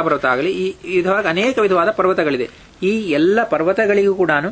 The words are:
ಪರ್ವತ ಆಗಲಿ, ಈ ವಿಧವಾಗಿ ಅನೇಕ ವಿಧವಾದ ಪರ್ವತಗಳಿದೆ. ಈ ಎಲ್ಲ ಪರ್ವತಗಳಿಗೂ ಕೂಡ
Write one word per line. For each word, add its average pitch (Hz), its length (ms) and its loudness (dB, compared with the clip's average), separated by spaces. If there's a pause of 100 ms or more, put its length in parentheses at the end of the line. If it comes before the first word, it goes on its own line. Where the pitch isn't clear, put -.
ಪರ್ವತ 143 200 0
ಆಗಲಿ, 180 440 0
ಈ 185 280 -6
ವಿಧವಾಗಿ 185 320 0
ಅನೇಕ 220 300 0
ವಿಧವಾದ 190 320 2
ಪರ್ವತಗಳಿದೆ. 170 600 0 (320)
ಈ 202 280 -2
ಎಲ್ಲ 180 340 2
ಪರ್ವತಗಳಿಗೂ 196 720 0
ಕೂಡ 180 160 0 (220)